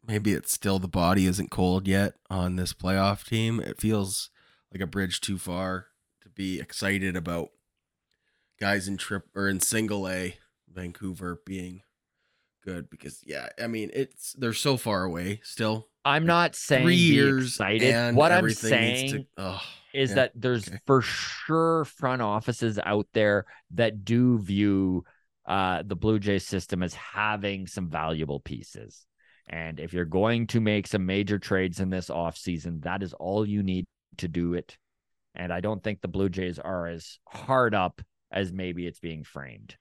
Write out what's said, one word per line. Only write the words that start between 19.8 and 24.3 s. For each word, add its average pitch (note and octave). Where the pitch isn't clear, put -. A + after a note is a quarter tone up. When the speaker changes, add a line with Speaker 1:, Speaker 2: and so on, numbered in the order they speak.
Speaker 2:
is C3+
Speaker 1:
yeah, G2
Speaker 2:
that B2+
there's A#2+
Speaker 1:
okay. F#2
Speaker 2:
for C3+
sure D#3+
front B2+
offices A2
out G#2
there G#2
that A2
do A#2+